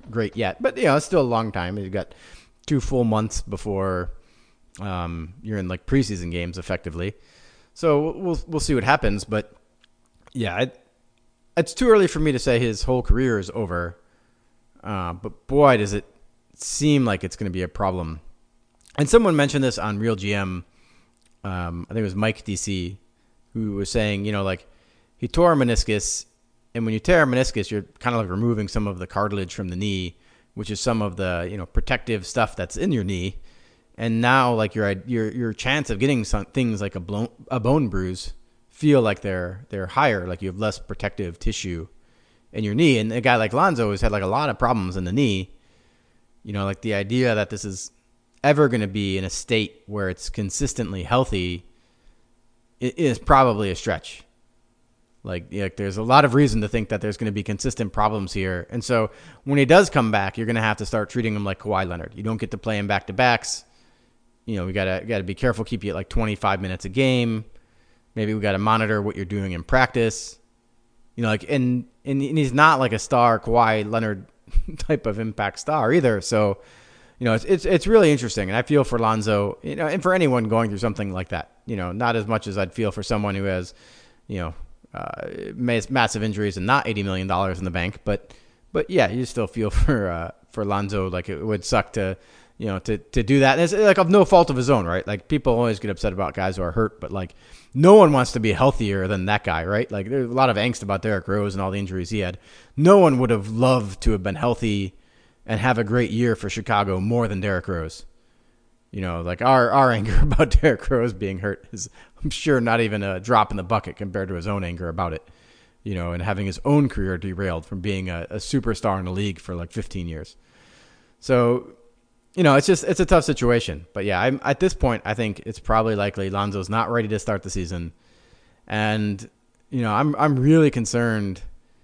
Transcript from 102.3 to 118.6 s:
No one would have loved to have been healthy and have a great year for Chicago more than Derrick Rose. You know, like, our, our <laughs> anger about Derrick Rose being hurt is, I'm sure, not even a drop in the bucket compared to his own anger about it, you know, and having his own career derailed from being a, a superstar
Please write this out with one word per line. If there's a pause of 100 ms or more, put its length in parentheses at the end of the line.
No
one
would
have
loved
to
have
been
healthy (540)
and
have
a
great
year
for
Chicago
more
than
Derrick
Rose. (880)
You
know,
like,
our,
our
<laughs>
anger
about
Derrick
Rose
being
hurt
is, (340)
I'm
sure,
not
even
a
drop
in
the
bucket
compared
to
his
own
anger
about
it, (540)
you
know,
and
having
his
own
career
derailed
from
being
a,
a
superstar